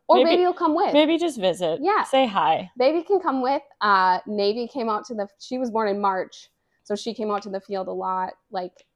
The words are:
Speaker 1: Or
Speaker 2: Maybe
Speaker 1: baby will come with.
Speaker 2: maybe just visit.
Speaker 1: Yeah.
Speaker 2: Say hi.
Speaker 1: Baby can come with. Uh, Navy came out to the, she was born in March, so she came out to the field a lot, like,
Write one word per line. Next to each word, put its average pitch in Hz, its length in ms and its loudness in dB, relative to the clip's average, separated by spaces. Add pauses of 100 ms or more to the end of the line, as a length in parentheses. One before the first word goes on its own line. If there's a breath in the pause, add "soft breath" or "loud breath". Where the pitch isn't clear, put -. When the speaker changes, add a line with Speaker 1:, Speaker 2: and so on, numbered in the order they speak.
Speaker 1:
Or 320 80 6
Speaker 2:
Maybe 339 140 4
Speaker 1:
baby 349 140 4
will 359 80 0
come 330 220 0
with. 370 160 0
Speaker 2:
maybe 311 260 4
just 320 220 -2
visit. 180 420 0
Speaker 1:
Yeah. 392 220 0
Speaker 2:
Say 262 240 2
hi. 175 500 0
Speaker 1:
Baby 311 260 2
can 392 180 0
come 269 200 -2
with. 269 220 -2 (160)
Uh, 185 460 4
Navy 208 420 -2
came 233 220 -6
out 220 160 -4
to 240 100 -12
the, 202 140 -6 (100)
she - 180 -8
was 254 140 -4
born 220 160 0
in 202 140 -2
March, 190 480 -4 (340)
so - 100 -6
she - 200 -6
came 214 180 -4
out 202 120 -2
to 214 60 -14
the 196 120 -8
field 190 260 -6
a 185 60 -8
lot, 185 400 -4 (180)
like, 185 340 -10 (100)